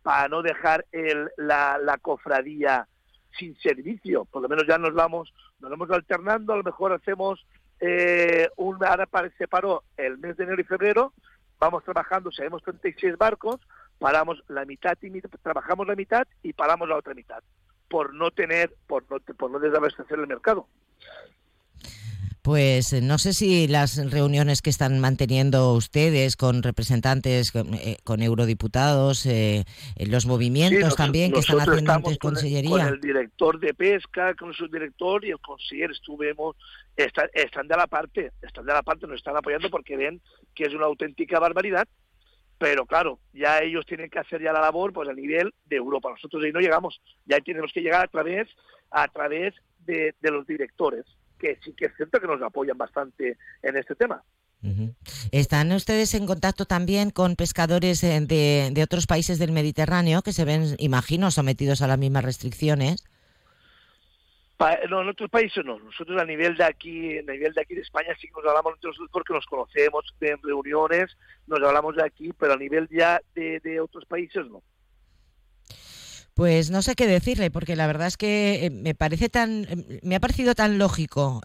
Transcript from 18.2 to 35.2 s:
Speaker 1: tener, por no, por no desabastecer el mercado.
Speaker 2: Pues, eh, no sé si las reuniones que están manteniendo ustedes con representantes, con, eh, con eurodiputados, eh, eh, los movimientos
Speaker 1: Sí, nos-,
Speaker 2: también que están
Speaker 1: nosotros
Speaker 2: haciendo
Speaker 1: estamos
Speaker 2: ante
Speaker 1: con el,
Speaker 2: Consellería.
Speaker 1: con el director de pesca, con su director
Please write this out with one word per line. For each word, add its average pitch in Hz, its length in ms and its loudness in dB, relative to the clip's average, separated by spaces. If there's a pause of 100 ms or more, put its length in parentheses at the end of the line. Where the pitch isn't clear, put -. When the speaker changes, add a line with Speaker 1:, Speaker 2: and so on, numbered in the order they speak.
Speaker 1:
tener, 170 420 0 (140)
por 135 220 -4
no, 139 80 -6 (180)
por 127 140 -6
no 135 100 -6
desabastecer 151 580 0
el 147 80 -4
mercado. 156 400 -2 (1800)
Speaker 2:
Pues, 135 500 4
eh, 131 80 2
no 135 160 2
sé 190 160 0
si 180 360 4
las 143 280 2 (140)
reuniones 143 500 2
que - 80 -2
están 135 300 2
manteniendo 131 720 4
ustedes 135 640 2
con 123 260 2
representantes, 123 880 0
con, 110 200 -2
eh, 107 320 -6
con 110 180 -2
eurodiputados, 120 1000 2
eh, 107 400 2 (320)
eh, 95 100 -4
los 113 200 0
movimientos 127 520 4
Speaker 1:
Sí, 196 60 4
nos-, 147 120 4
Speaker 2:
también 160 360 2
que 135 60 4
están 147 180 2
Speaker 1:
nosotros 156 200 4
Speaker 2:
haciendo 151 160 2
Speaker 1:
estamos 160 200 2
Speaker 2:
ante 147 60 -4
Speaker 1:
con 147 140 -4
el, - 20 -2
Speaker 2:
Consellería. 143 360 -2 (140)
Speaker 1:
con 139 100 0
el 139 60 -8
director 143 580 0
de 151 140 -2
pesca, 185 640 0
con 170 180 -14
su 165 160 -10
director 175 560 -4